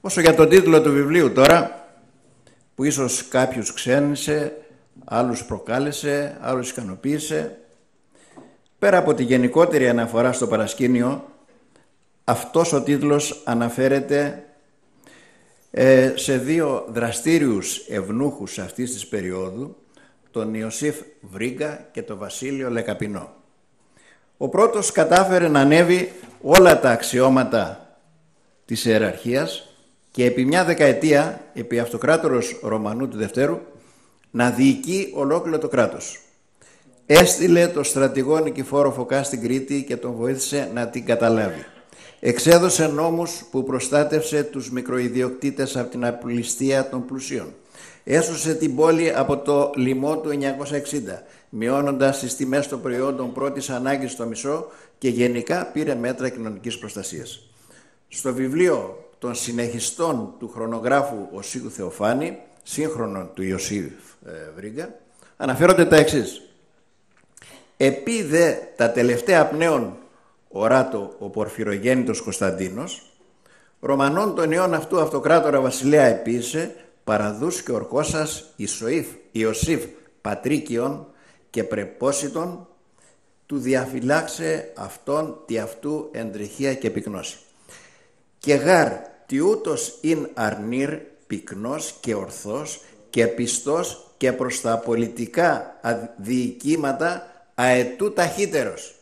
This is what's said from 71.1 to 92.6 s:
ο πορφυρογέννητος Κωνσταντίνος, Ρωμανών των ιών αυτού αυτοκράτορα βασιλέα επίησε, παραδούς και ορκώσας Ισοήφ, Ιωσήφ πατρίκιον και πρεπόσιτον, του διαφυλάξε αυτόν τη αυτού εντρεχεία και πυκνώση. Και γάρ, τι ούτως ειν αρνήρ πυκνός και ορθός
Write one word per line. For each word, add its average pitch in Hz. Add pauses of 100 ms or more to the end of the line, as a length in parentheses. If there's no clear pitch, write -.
ο 101
πορφυρογέννητος 107
Κωνσταντίνος, 95 (680)
Ρωμανών 143
των 160
ιών 175
αυτού 160
αυτοκράτορα 151
βασιλέα 131
επίησε, 120 (300)
παραδούς 107
και 131
ορκώσας 151
Ισοήφ, 117 (260)
Ιωσήφ 110 (360)
πατρίκιον 127 (440)
και 110
πρεπόσιτον, 139 (800)
του 143
διαφυλάξε 131
αυτόν 143
τη 113
αυτού 147
εντρεχεία 110
και 120
πυκνώση. 104 (1000)
Και 143
γάρ, 165 (340)
τι 135
ούτως 180
ειν 156
αρνήρ 120 (280)
πυκνός 110
και 117
ορθός 107 (280)